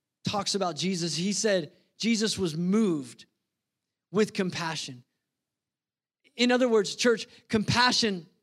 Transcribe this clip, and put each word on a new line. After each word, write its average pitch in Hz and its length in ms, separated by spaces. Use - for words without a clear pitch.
talks 202 320
about 175 220
Jesus. 170 360
He 185 200
said 190 380
Jesus 220 400
was 170 180
moved 175 680
with 202 220
compassion. 160 720
In 247 160
other 247 160
words, 208 260
church, 233 320
compassion 220 760